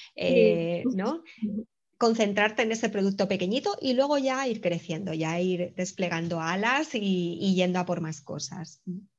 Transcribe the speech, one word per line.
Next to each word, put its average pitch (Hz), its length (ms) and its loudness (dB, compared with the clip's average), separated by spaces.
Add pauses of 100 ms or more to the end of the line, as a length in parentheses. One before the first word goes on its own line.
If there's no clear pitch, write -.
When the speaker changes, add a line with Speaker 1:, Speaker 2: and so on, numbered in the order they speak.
(140)
Speaker 1:
Sí. - 80 -6
Speaker 2:
eh, 170 640 4 (100)
¿no? 226 280 -2 (720)
Concentrarte 214 640 2
en 220 80 0
ese 226 200 -2
producto 196 360 0
pequeñito 190 440 0 (100)
y 262 140 0
luego 277 240 2
ya 262 280 0
ir 226 140 -2
creciendo, 165 540 -4
ya 160 260 0
ir 175 340 0
desplegando 170 640 -2
alas 220 540 0
y, 185 460 0
y 190 160 4
yendo 180 240 2
a 180 60 -4
por 175 140 -2
más 160 200 -6
cosas. - 600 -12 (360)